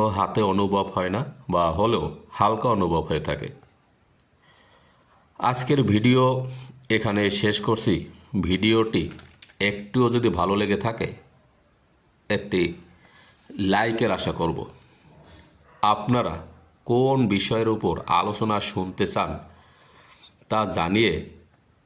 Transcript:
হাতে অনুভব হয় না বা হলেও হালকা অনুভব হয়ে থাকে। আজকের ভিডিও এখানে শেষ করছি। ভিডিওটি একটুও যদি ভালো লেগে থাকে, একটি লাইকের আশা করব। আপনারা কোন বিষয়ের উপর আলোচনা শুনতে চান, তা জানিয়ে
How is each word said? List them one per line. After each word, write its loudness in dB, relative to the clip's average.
হাতে 0
অনুভব 2
হয় 0
না 0
বা 2
হলেও 0
হালকা 2
অনুভব 2
হয়ে -2
থাকে। -6
আজকের 0
ভিডিও 4
এখানে 0
শেষ 2
করছি। 0
ভিডিওটি 2
একটুও 0
যদি 2
ভালো 2
লেগে 0
থাকে, -4
একটি 0
লাইকের 0
আশা -2
করব। -2
আপনারা 0
কোন 2
বিষয়ের 0
উপর 0
আলোচনা 0
শুনতে -4
চান, -4
তা 0
জানিয়ে 2